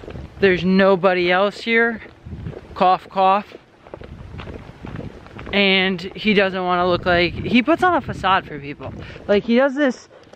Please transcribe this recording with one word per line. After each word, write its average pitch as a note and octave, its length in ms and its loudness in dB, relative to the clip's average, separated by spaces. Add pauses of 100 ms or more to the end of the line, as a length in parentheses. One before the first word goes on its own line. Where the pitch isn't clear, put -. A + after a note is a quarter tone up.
(400)
there's F3+ 260 2
nobody F#3 680 4
else G3 300 0
here. A#3 400 0 (720)
Cough, F#3 340 2
cough. F#3+ 460 0 (2000)
And F#3+ 480 2
he G3 320 -2
doesn't F#3+ 300 2
wanna F3+ 240 2
look F3 180 0
like, F3 280 2
he F#3 280 0
puts D#4+ 220 0
on F4+ 100 4
a D4 80 0
facade F#3+ 460 -2
for D3+ 100 -12
people. C#3 340 -12 (360)
Like, G3+ 160 4
he A#3 140 2
does C4+ 180 2
this, C#4 340 -2 (260)